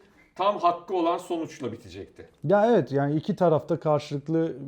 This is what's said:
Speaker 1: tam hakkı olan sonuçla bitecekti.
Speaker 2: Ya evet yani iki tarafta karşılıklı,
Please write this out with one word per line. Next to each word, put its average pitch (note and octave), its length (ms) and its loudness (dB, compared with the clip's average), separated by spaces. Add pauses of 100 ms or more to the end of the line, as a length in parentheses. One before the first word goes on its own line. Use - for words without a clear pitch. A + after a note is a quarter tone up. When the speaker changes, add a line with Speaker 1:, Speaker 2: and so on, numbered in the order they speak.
(340)
Speaker 1:
tam G3 240 0
hakkı E4+ 360 0
olan E3+ 240 0
sonuçla D#3 540 -8
bitecekti. - 560 -18 (160)
Speaker 2:
Ya G3+ 260 4
evet F3 220 2
yani C#3+ 240 0
iki E3+ 200 -2
tarafta D#3 440 2
karşılıklı, D3+ 760 -2 (120)